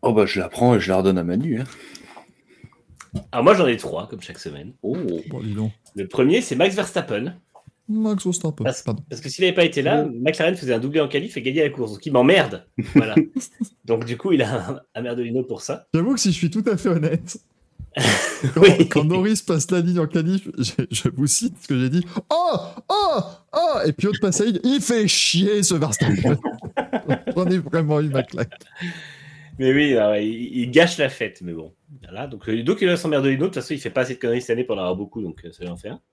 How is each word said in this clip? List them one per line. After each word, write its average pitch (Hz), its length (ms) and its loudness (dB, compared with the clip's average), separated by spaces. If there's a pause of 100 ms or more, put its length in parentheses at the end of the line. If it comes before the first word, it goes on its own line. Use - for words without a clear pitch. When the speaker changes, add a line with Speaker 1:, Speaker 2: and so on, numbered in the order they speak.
Speaker 1:
Oh 120 120 2
bah, 107 120 4
je 98 140 -4
la 90 80 -4
prends 123 280 4
et 104 40 4
je 87 100 -4
la 92 80 2
redonne 95 200 4
à 87 80 -2
Manu, 113 340 -2
hein. 127 60 -6 (1700)
Speaker 2:
Alors 120 120 -2
moi, 180 100 8
j'en 180 140 4
ai 117 100 2
trois, 82 300 -8
comme - 140 -16
chaque - 180 -16
semaine. 87 420 -14
Speaker 1:
Oh. 110 140 -4 (340)
Speaker 3:
Bon, 87 120 -10
dis 107 120 -6
donc. 110 180 -4 (240)
Speaker 2:
Le 98 120 -8
premier, 143 340 2
c'est 147 140 -6
Max 185 200 2
Verstappen. 165 600 -6 (540)
Speaker 3:
Max 214 340 -2
Verstappen, 165 400 -4
Speaker 2:
Parce, 131 180 -2
Speaker 3:
pardon. 110 280 -6
Speaker 2:
parce 123 120 -14
que - 80 -10
s'il 180 140 -2
avait 180 100 2
pas 175 120 4
été 147 160 -2
là, 165 260 2
Speaker 1:
Oh. 139 120 -6
Speaker 2:
McLaren 160 360 0
faisait 127 180 -2
un 117 60 0
doublé 143 220 -2
en 143 60 0
qualif 147 300 -4
et 139 40 -8
gagnait 151 220 0
la 143 60 2
course. 127 240 -6
Donc 98 120 -14
il 156 80 -6
m'emmerde. 131 520 4 (120)
Speaker 3:
<laughs> - 180 -2
Speaker 2:
Voilà. 110 180 6 (720)
Donc 117 200 0
du 117 120 -6
coup, 190 140 -2
il 147 100 4
a 104 300 -2
un, - 100 -10 (140)
un 113 60 -8
merdolino 120 420 -4
pour 123 180 -8
ça. - 320 -10
Speaker 3:
J'avoue 180 220 2
que - 40 -4
si 196 120 2
je 165 60 0
suis 170 120 0
tout 208 160 -4
à 208 120 0
fait 202 120 -2
honnête, 165 480 -2 (580)
Speaker 2:
<laughs> - 0 - (600)
Speaker 3:
quand, 160 60 6
Speaker 2:
Oui. 185 280 8
Speaker 3:
quand 151 140 2
Norris 185 420 2
passe 160 240 0
la 180 120 2
ligne 175 180 2
en 156 80 0
qualif, 170 400 0 (100)
je, 120 140 -2 (180)
je - 200 -2
vous 135 180 -2
cite - 340 -2
ce - 60 -20
que 139 120 0
j'ai 127 100 0
dit. 170 140 0 (280)
Oh, 330 240 2 (340)
oh, 370 300 0 (340)
oh, 311 320 0
et 156 80 0
puis - 140 -2
autre 208 140 -2
passage, 208 320 0 (100)
il 254 180 2
fait 220 260 2
chier 196 540 2
ce 180 140 2
Verstappen. 139 640 2 (500)
<laughs> - 480 -4
J'en 180 100 0
ai 180 140 2
vraiment 151 420 0
eu 156 80 0
ma 135 140 0
claque. - 400 -8 (960)
Speaker 2:
Mais 131 120 4
oui, 143 240 4
alors, 107 200 4
il, 113 420 -4
il 123 140 -2
gâche 170 260 6
la 143 120 0
fête, - 340 -8
mais 87 100 -8
bon. 80 200 -12 (280)
Voilà, 101 240 -14
donc, 120 240 -12
euh, 113 140 -2
donc 190 180 0
il 190 60 4
va 175 100 4
s'emmerder 151 320 2
une 135 140 0
autre. 185 80 -2
De - 40 -14
toute 131 60 -6
façon, - 140 -6
il 135 40 -8
fait 117 120 -8
pas 131 100 0
assez 123 140 -2
de - 40 -20
conneries 120 220 0
cette - 100 -14
année 120 120 0
pour 117 120 -4
en 98 40 -6
avoir 90 160 -2
beaucoup, 101 260 -8
donc, 85 240 -12
euh, 82 60 -16
ça - 120 -18
va 87 80 -8
en 85 60 -10
faire. 117 220 -14 (140)